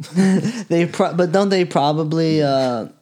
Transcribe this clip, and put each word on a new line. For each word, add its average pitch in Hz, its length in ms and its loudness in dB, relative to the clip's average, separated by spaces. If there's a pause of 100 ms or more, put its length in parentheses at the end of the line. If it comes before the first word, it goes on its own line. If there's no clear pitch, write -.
<laughs> 156 140 -14 (540)
They 170 180 2
pro-, 170 260 0
but 170 180 0
don't 196 180 2
they 185 160 2
probably, 156 760 0
uh, 131 460 0 (140)